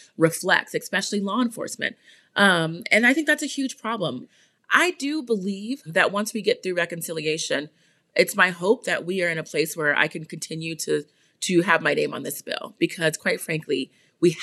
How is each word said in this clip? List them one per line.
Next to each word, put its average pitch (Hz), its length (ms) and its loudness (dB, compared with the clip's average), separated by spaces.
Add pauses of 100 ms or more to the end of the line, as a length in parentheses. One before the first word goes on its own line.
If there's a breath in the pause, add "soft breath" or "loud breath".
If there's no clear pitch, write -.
(180 soft breath)
reflects, 165 560 2
especially 185 460 -2
law 196 200 -2
enforcement. - 560 -4 (400 soft breath)
Um, 170 460 4 (100)
and 226 140 6
I 254 80 6
think 302 120 0
that's 302 160 2
a 302 40 -4
huge 269 320 -4
problem. 180 500 -6 (420)
I 339 220 4
do 302 300 -4
believe 208 640 -4
that 170 260 2
once 208 220 -4
we 214 80 -4
get - 200 0
through 185 120 -4
reconciliation, 160 960 -4 (440)
it's 185 220 2
my 185 140 6
hope 180 340 2
that 165 220 -2
we 180 160 -2
are 175 80 0
in 165 80 -2
a 156 40 -6
place 156 320 -2
where 151 220 0
I 156 100 2
can 156 200 -8
continue 160 500 -8
to, 151 280 -2 (360)
to 175 220 4
have 170 180 6
my 147 140 2
name 147 180 -2
on 143 100 -8
this 139 200 -10
bill, - 360 -10
because 160 380 0
quite 185 240 -2
frankly, 151 500 -4 (300)
we 165 220 4